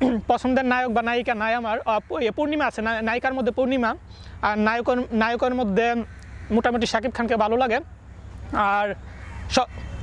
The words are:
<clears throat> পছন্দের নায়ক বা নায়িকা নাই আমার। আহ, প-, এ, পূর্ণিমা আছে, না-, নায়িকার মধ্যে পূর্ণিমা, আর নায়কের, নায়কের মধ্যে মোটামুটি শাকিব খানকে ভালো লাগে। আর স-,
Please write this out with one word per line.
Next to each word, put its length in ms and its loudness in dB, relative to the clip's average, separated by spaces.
<clears throat> 260 2
পছন্দের 380 4
নায়ক 260 2
বা 120 4
নায়িকা 320 0
নাই 200 0
আমার। 300 -2
আহ, 240 2
প-, 100 -4
এ, 120 2
পূর্ণিমা 360 0
আছে, 160 -4
না-, 200 -2
নায়িকার 320 0
মধ্যে 180 0
পূর্ণিমা, 440 0
আর 160 2
নায়কের, 440 2
নায়কের 420 2
মধ্যে 400 2
মোটামুটি 360 2
শাকিব 280 0
খানকে 220 0
ভালো 200 2
লাগে। 240 2
আর 420 2
স-, 80 2